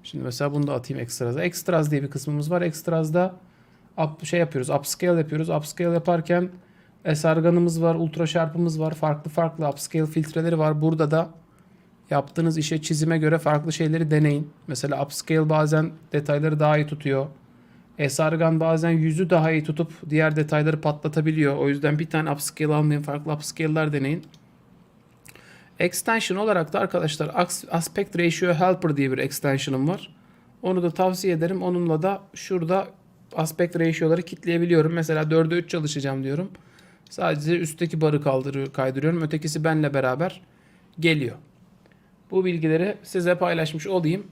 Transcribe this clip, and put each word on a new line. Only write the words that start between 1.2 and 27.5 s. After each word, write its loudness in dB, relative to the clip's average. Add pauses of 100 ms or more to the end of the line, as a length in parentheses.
Extras 0
diye 0
bir -6
kısmımız -4
var. 0
Extras'da 0 (640)
up-, -4
şey 0
yapıyoruz, -2
upscale 0
yapıyoruz. -2
Upscale -2
yaparken 0 (560)
esarganımız 4
var, 4
ultra -2
sharp'ımız 0
var. -2
Farklı -2
farklı 0
upscale -2
filtreleri -2
var. 2
Burada 2
da 2 (800)
yaptığınız 0
işe, -2
çizime 0
göre 4
farklı 2
şeyleri 0
deneyin. 4 (180)
Mesela -2
upscale 0
bazen 2 (220)
detayları 0
daha 4
iyi 2
tutuyor. -2 (680)
Esargan 2
bazen 2
yüzü 2
daha 4
iyi 2
tutup -4 (180)
diğer 2
detayları 0
patlatabiliyor. 0
O 2
yüzden 0
bir -4
tane 0
upscale -2
almayın, 2
farklı -6
upscale'lar -2
deneyin. -2 (1600)
Extension -2
olarak 0
da 0
arkadaşlar -2
as-, -2